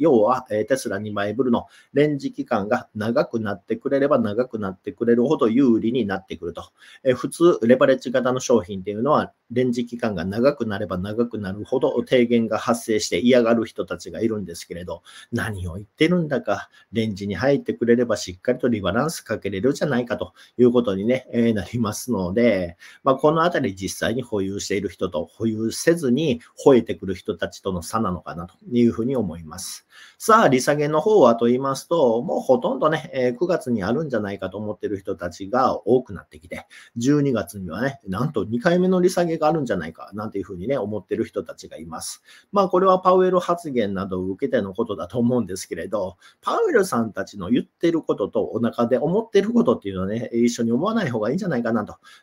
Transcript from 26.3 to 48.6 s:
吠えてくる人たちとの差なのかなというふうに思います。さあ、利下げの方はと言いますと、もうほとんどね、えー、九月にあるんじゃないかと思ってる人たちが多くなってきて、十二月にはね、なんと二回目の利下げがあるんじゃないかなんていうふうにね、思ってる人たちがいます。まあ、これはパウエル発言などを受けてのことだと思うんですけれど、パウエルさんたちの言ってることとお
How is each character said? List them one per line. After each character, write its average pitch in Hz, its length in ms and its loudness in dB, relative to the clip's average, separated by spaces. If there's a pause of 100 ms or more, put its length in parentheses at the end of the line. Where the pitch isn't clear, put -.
吠 139 100 10
え 110 60 6
て 95 140 -8
く 95 100 -12
る 95 80 -2
人 95 220 -8
た 92 120 -6
ち - 120 -18
と 98 120 -4
の 85 100 -4
差 110 180 -4
な 101 100 -2
の 87 120 -6
か 76 120 -12
な 87 140 -12
と - 60 -20 (180)
い 120 120 4
う 117 60 4
ふ 113 100 -4
う 110 40 -4
に 135 100 -2
思 98 220 -4
い 85 80 -16
ま 78 160 -16
す。 - 260 -14 (320)
さ 226 240 6
あ、 175 60 6
利 127 120 4
下 147 140 2
げ 147 140 0
の 156 120 2
方 214 200 4
は 117 160 8
と 120 80 0
言 120 120 4
い - 40 -2
ま 135 160 -2
す - 120 -12
と、 123 340 2
も - 160 -4
う - 20 -2
ほ 131 180 4
と 175 160 -2
ん - 60 -6
ど 156 100 4
ね、 156 240 -2
え 127 140 0
ー、 123 80 0
九 180 100 -2
月 165 240 -2
に 107 140 0
あ 107 80 0
る 151 100 0
ん 156 60 -6
じ 120 80 -2
ゃ 107 40 0
な 101 120 -4
い 98 80 -8
か 95 100 -6
と 98 80 -10
思 107 140 -6
っ 104 60 -14
て 104 100 -6
る 98 100 -4
人 95 160 -8
た 87 160 -8
ち 95 180 -12
が 117 380 0
多 127 160 4
く 101 120 -14
な 71 80 -14
っ - 60 -20
て - 120 -20
き - 80 -20
て、 - 180 -14 (300)
十 143 260 2
二 139 100 0
月 104 280 -4
に 90 100 -8
は 90 100 -8
ね、 135 280 -4
な 98 160 -2
ん 151 80 -4
と 101 120 -2
二 113 140 -4
回 175 220 2
目 185 80 2
の 185 120 2
利 180 80 4
下 180 160 2
げ 165 120 -2
が 156 120 2
あ 156 40 4
る 160 80 0
ん 131 60 -2
じ 107 80 -2
ゃ - 20 0
な 80 100 -4
い 82 60 -10
か - 220 -20
な 107 120 -6
ん 104 40 -10
て 98 80 -8
い - 20 -2
う 92 40 -6
ふ 98 100 -12
う - 20 -10
に 87 100 -10
ね、 135 120 -2
思 104 200 -4
っ 92 80 -12
て 104 80 -6
る 110 120 -2
人 101 160 -6
た - 120 -16
ち - 140 -20
が - 80 -18
い 80 80 -16
ま 80 160 -12
す。 - 220 -14 (280)
ま 202 120 2
あ、 185 60 0
こ 180 120 2
れ 190 60 4
は 185 120 6
パ 185 140 2
ウ 185 140 6
エ 185 40 2
ル 180 100 2
発 175 300 -4
言 110 220 0
な 95 140 -4
ど 92 140 -4
を 92 100 -4
受 98 160 -4
け 127 40 -8
て 120 120 2
の 98 100 -8
こ 113 140 -4
と 101 100 -6
だ 85 100 -8
と 131 120 -6
思 120 200 2
う 117 40 0
ん 95 40 -8
で 90 120 -8
す - 100 -14
け 95 80 -8
れ 85 120 -8
ど、 95 280 -6 (240)
パ - 140 -4 (120)
ウ 381 40 0
エ - 20 2
ル 202 140 4
さ 117 160 0
ん 110 100 -4
た 95 140 -6
ち - 80 -18
の 95 160 -6
言 143 120 2
っ - 40 -20
て - 260 -2
る 160 80 -2
こ 143 140 -2
と 107 140 -2
と 104 140 -2
お 110 180 -4